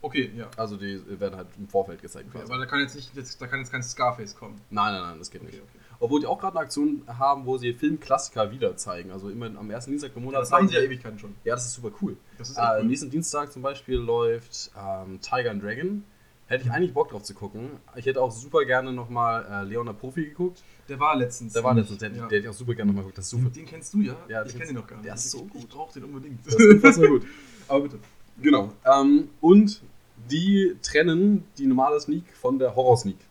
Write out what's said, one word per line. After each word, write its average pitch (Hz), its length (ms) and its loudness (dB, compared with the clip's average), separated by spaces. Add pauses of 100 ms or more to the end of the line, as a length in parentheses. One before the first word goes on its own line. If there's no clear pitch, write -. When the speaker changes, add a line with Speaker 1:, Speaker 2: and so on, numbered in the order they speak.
Speaker 1:
Okay, 831 360 -4
ja. 117 180 -12
Speaker 2:
Also 104 220 -8
die 98 240 -10 (180)
werden 98 160 -6
halt 90 120 -14 (100)
im 101 100 -14
Vorfeld 95 340 -2
gezeigt - 280 -18
Speaker 1:
Okay, - 100 -16
Speaker 2:
quasi. 113 140 -14
Speaker 1:
aber 127 100 -4
da 131 60 -12
kann 143 100 -2
jetzt 139 160 -4
nicht, 135 200 -16
jetzt, 131 260 -14
da 127 60 -12
kann 135 120 -6
jetzt 131 120 -12
kein 131 100 -6
Scarface 120 540 -4
kommen. 101 340 -20
Speaker 2:
Nein, 104 240 -2
nein, 95 80 -6
nein, 85 180 -12
das - 120 -16
geht 90 100 -18
Speaker 1:
Okay, - 100 -18
Speaker 2:
nicht. - 120 -20
Speaker 1:
okay. - 160 -20 (200)
Speaker 2:
Obwohl 127 200 2
die 151 80 -6
auch 160 120 -2
gerade 185 180 -6
eine 156 80 -4
Aktion 143 420 -2
haben, 135 380 0
wo 131 120 -2
sie 120 160 -4
Filmklassiker 131 800 -2
wieder 117 260 -4
zeigen. 90 340 -10
Also 95 180 -12
immer 117 160 -10 (120)
am 107 140 -14
ersten 123 200 -10
Dienstag 147 240 -8
im 120 80 -12
Monat 131 120 -8
Speaker 1:
Ja, 135 60 0
das - 100 -6
machen 190 160 4
sie 180 80 0
ja 160 60 4
Speaker 2:
zeigen 131 120 -2
Speaker 1:
Ewigkeiten 110 260 -14
schon. 104 240 -16
Speaker 2:
Ja, 117 120 -2
das 123 120 -8
ist - 60 -10
super 120 180 -10 (100)
cool. 151 160 -6 (200)
Speaker 1:
Das 120 120 -16
ist 135 80 -14
echt 117 100 0
Speaker 2:
Äh, 110 120 2
Speaker 1:
cool. 107 60 0
Speaker 2:
nächsten 127 240 -2
Dienstag 147 420 -4
zum 131 120 -16
Beispiel 131 340 -4
läuft, 117 800 -2
ähm, 95 440 -10
Tiger 123 300 -4
and 101 120 -6
Dragon. 160 400 -6 (440)
Hätte 127 160 -4
ich 123 60 0
Speaker 1:
Mhm. 123 60 -4
Speaker 2:
eigentlich 170 180 0
Bock 151 160 0
drauf 104 140 -14
zu - 100 -14
gucken. 107 360 -12 (260)
Ich 123 100 -8
hätte 135 160 0
auch 127 100 2
super 127 340 0
gerne 127 280 0
nochmal, 120 560 -2
äh, 101 180 -6
Leon 117 200 -6
der 110 60 -10
Profi 131 320 -8
geguckt. 175 360 -6 (260)
Speaker 1:
Der 139 120 -12
war 151 160 4
letztens 120 380 -4
Speaker 2:
Der 113 100 0
war 127 100 4
Speaker 1:
nicht. 110 160 4
Speaker 2:
letztens, 101 100 -12
der, 107 100 -8
Speaker 1:
Ja. 101 60 -12 (120)
Speaker 2:
der 107 100 0
hätte 101 100 -2
ich - 20 -10
auch 107 40 -12
super 120 220 -6
gerne 107 160 0
nochmal 98 140 -2
geguckt. 98 120 -16
Das 98 80 -10
ist - 60 -10
super. 120 140 0
Speaker 1:
Den, 123 80 -2
den 160 120 -16
kennst 160 300 -18
du 208 60 2
ja? 131 140 -2 (120)
Speaker 2:
Ja, 110 180 -6
Speaker 1:
Ich 120 60 -14
Speaker 2:
den - 80 -12
Speaker 1:
kenn 160 80 -10
den 143 80 -8
noch 110 100 -10
gar 107 160 -20
Speaker 2:
der 107 120 -14
Speaker 1:
nicht. - 120 -8
Speaker 2:
ist - 60 -8
so 127 80 -10
Speaker 1:
Ich, 156 60 -14 (100)
ich - 60 -14
Speaker 2:
gut. 117 100 -18
Speaker 1:
brauch - 200 -14
den 131 120 -16
unbedingt. 135 420 -14
Speaker 2:
Das - 80 -2
ist 220 220 10
unfassbar 208 320 8
gut. 139 160 6 (220)
Speaker 1:
<laughs> - 220 -20
Aber 139 140 2
bitte. 143 160 -8 (420)
Speaker 2:
Genau. 123 320 4 (140)
Ähm, 139 440 6 (120)
und 202 400 8 (480)
die 185 540 4
trennen 175 640 4 (120)
die 139 80 -2
normale 135 340 4
Sneak 156 260 -4 (100)
von 131 240 0
der 127 160 0
Horror-Sneak. 117 420 4 (140)